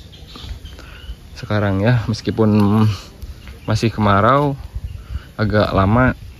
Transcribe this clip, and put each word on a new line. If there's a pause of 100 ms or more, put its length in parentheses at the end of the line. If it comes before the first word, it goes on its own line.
(1300)
sekarang
ya,
meskipun (800)
masih
kemarau, (840)
agak
lama (240)